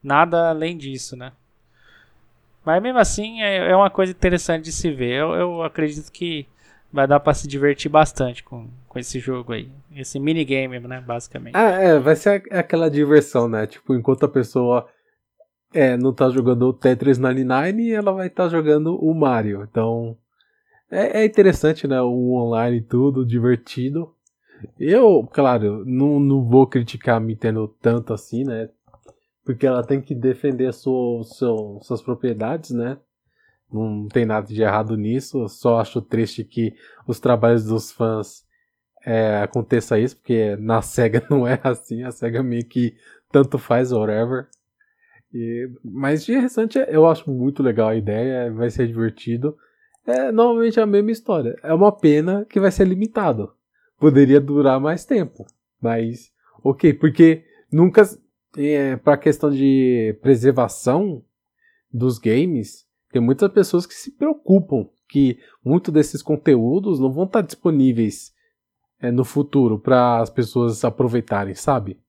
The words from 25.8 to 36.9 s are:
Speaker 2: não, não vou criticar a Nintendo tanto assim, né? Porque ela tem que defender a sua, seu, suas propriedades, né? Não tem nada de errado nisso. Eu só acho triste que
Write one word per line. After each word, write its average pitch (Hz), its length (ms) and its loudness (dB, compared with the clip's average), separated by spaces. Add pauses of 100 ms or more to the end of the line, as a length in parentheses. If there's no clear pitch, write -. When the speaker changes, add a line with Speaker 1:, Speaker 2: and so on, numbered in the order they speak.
Speaker 2:
não, 139 360 0
não 139 240 2
vou 123 220 6
criticar 120 500 -2
a 113 40 0
Nintendo 110 480 -4 (120)
tanto 117 320 -2
assim, 117 320 -8
né? 113 240 -8 (760)
Porque 131 220 -2
ela 123 160 2
tem 139 180 -2
que 135 140 -8
defender 127 520 -2
a 123 60 -4
sua, 120 520 -4
seu, 107 580 -6
suas 117 180 -8
propriedades, 120 720 -6
né? 123 280 -6 (720)
Não 107 380 -8
tem 117 160 0
nada 107 220 -2
de 110 160 -4
errado 107 340 0
nisso. 120 460 -4
Eu 104 60 -6
só 117 320 0
acho 110 200 -4
triste 110 440 -4
que 113 300 -6 (320)